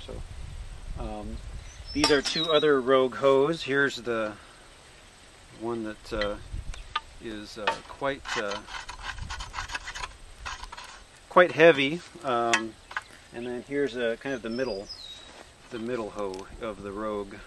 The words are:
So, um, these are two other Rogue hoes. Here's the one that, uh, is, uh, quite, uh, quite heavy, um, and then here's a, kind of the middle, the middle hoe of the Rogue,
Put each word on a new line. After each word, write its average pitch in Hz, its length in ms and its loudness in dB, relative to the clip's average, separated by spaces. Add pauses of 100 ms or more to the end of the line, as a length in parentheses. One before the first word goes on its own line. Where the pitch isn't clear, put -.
So, - 1000 -8
um, 107 320 -6 (580)
these 147 180 4
are 139 100 6
two 160 300 -2
other 151 280 6
Rogue 127 360 6
hoes. 139 480 6
Here's 139 340 2
the 113 360 -2 (1300)
one 113 240 -4
that, 107 300 -10
uh, 104 220 0 (880)
is, 107 340 -8
uh, 107 80 -6 (240)
quite, 139 320 -2 (160)
uh, 101 180 -2 (2750)
quite 180 220 8
heavy, 156 480 8 (240)
um, 117 500 2 (600)
and 120 120 -8
then 123 220 -6
here's 139 280 0
a, 117 220 0
kind 139 180 -4
of 107 60 -6
the 113 80 -6
middle, 113 380 -2 (840)
the 120 80 -6
middle 117 320 -4
hoe 98 360 -6 (140)
of 104 220 -6
the 101 80 -6
Rogue, 104 440 -6 (120)